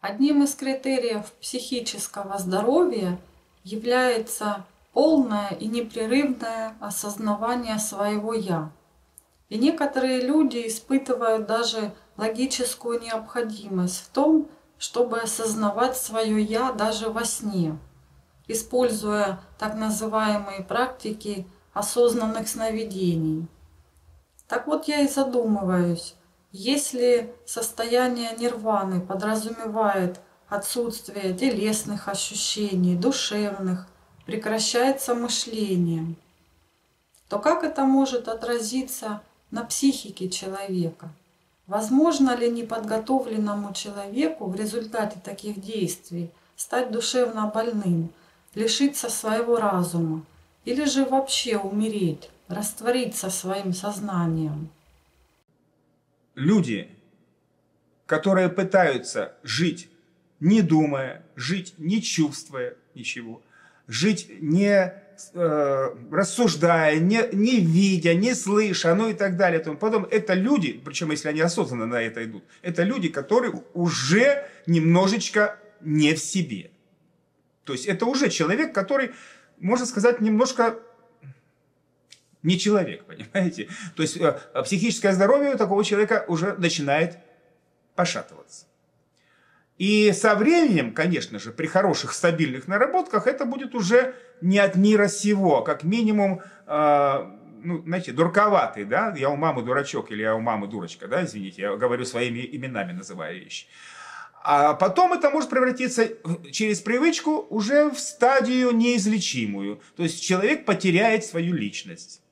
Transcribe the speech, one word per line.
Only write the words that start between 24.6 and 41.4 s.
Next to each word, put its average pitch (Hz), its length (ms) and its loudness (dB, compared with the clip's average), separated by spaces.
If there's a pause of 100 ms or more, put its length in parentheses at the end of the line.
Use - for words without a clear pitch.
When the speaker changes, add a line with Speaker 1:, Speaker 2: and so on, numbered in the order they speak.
Speaker 1:
вот, 302 220 -2
я 294 140 0
и 277 60 2
задумываюсь, 196 1040 0 (380)
если 240 800 0 (120)
состояние 233 960 -2
нирваны 214 640 -2
подразумевает 208 1200 -2 (280)
отсутствие 202 880 -6
телесных 214 760 -2
ощущений, 196 880 -2
душевных, 196 880 -2 (400)
прекращается 226 880 0
мышление, 190 1000 -2 (1120)
то 202 100 -4
как 320 240 2
это 302 220 -2
может 269 420 2
отразиться 226 960 -6 (300)
на 214 120 -6
психике 202 640 -2
человека? 185 840 -6 (580)